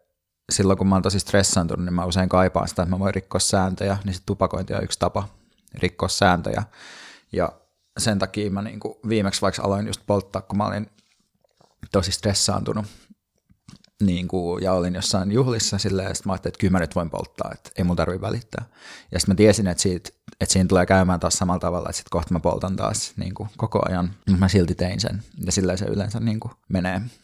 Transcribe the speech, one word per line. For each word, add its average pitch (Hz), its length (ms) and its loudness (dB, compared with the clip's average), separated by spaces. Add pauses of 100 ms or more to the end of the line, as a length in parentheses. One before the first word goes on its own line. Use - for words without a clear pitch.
(520)
silloin, 95 260 4
kun 98 100 2
mä 98 80 6
oon 92 60 4
tosi 98 180 0
stressaantunut, 90 640 0
niin 87 80 -4
mä 87 120 0
usein 92 240 2
kaipaan 92 380 2
sitä, - 140 -4
että 90 140 0
mä 92 40 -4
voin 98 140 0
rikkoa - 260 -4
sääntöjä, 98 640 0
niin 98 100 -2
sit - 120 -10
tupakointi 95 480 -2
on 101 100 -2
yksi - 160 -6
tapa 101 280 -2 (460)
rikkoa - 360 -2
sääntöjä. - 540 2 (680)
Ja 87 200 -2 (480)
sen 98 200 0
takia 98 320 -4
mä 101 100 -2
niin 107 180 -10
kuin - 160 -10 (140)
viimeksi 104 320 0
vaikka 95 220 -2
aloin 98 240 0
just 104 200 -8
polttaa, 98 340 -2
kun 98 160 -6
mä 104 80 0
olin 104 240 -6 (1000)
tosi 95 200 0
stressaantunut, 104 720 -2 (1160)
niin 90 260 0
kuin, 87 360 -2
ja 92 100 2
olin 90 220 0
jossain 95 360 0
juhlissa 117 460 0
silleen, 95 300 -2
ja 95 60 -6
sit - 120 -8
mä 101 80 -2
ajattelin, 87 180 -4
että - 80 -20
kyllä 92 120 4
mä 92 80 4
nyt 82 160 -2
voin 85 140 0
polttaa, - 440 -8
että - 240 -20
ei 95 60 0
mun 175 120 2
tarvii 90 260 0
välittää. 120 440 -6 (460)
Ja 90 80 -2
sit - 80 0
mä 95 80 6
tiesin, 104 320 6
että, 87 140 -2
siitä, 90 280 -2 (300)
että - 140 0
siinä 92 140 6
tulee 90 180 6
käymään 92 340 4
taas 87 140 0
samalla 90 260 0
tavalla, 87 300 -4
että - 80 -8
sit - 120 -12
kohta 85 240 -2
mä 85 60 0
poltan 90 360 0
taas 107 420 -4
niin 92 160 -6
kuin 104 240 -10
koko - 280 0
ajan. 90 280 0 (160)
Mut 92 100 4
mä 95 80 6
silti 90 280 4
tein 92 240 -2
sen, 95 240 -4 (220)
ja 92 60 -2
silleen 92 260 0
se 101 80 -4
yleensä 101 340 -4
niin 110 200 -2
kuin 120 120 -10 (180)
menee 92 320 0 (220)